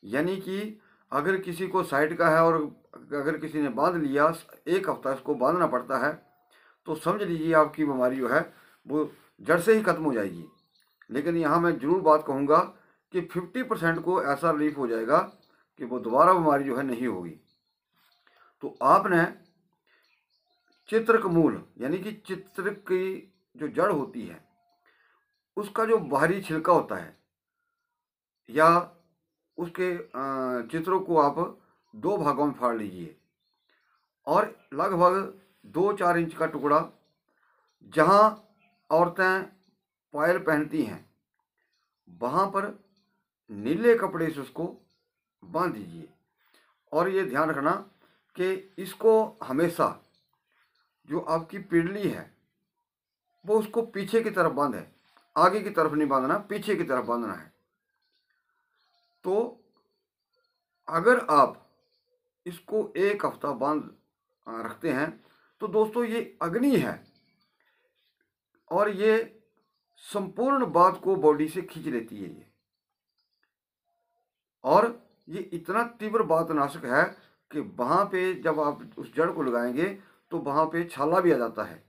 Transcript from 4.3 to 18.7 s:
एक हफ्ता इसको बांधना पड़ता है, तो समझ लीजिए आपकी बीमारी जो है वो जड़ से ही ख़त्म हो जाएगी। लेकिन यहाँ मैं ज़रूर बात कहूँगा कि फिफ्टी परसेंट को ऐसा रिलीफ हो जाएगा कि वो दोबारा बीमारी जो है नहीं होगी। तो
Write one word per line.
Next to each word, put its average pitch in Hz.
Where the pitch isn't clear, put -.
एक 185
हफ्ता 131
इसको 139
बांधना 156
पड़ता 127
है, 135
तो 160
समझ 185
लीजिए 165
आपकी 151
बीमारी 131
जो 123
है 139
वो 147
जड़ 170
से 214
ही 214
ख़त्म 160
हो 147
जाएगी। 90
लेकिन 147
यहाँ 160
मैं 170
ज़रूर 160
बात 151
कहूँगा 143
कि 180
फिफ्टी 180
परसेंट 165
को 180
ऐसा 139
रिलीफ 147
हो 135
जाएगा 113
कि 139
वो 120
दोबारा 131
बीमारी 151
जो 135
है 139
नहीं 127
होगी। 87
तो 143